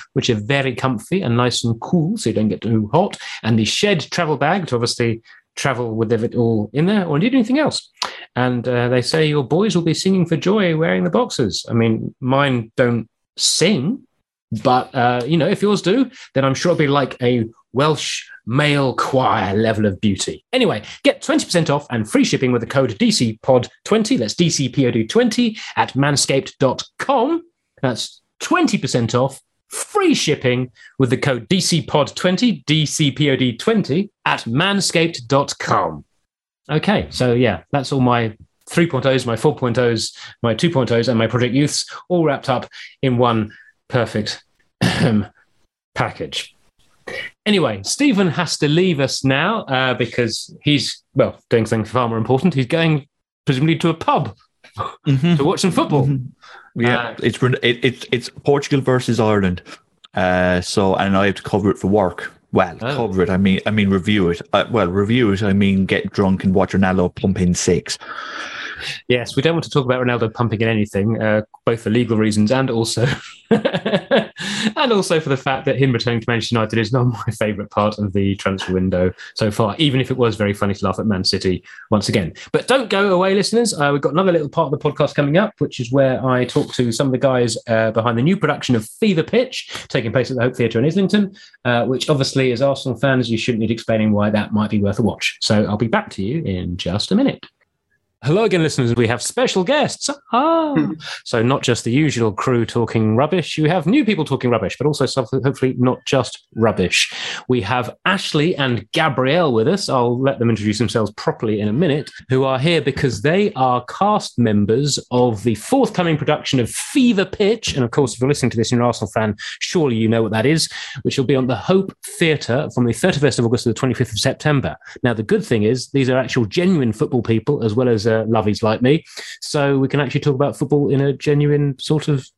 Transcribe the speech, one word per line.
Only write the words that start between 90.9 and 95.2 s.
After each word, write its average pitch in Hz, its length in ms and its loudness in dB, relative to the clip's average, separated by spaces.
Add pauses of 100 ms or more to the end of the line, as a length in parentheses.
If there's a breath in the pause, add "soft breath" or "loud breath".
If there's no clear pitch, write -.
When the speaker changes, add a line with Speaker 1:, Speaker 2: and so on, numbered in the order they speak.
Speaker 1:
uh, 120 220 2
which 127 220 -4
obviously, 135 440 2
as 113 100 -2
Arsenal 135 360 -2
fans, 127 320 2
you 113 80 0
shouldn't 113 220 -2
need 110 100 0
explaining 110 420 0
why 104 180 2
that 104 220 -2
might 107 180 0
be 107 100 0
worth 98 180 -2
a 120 40 2
watch. - 380 -2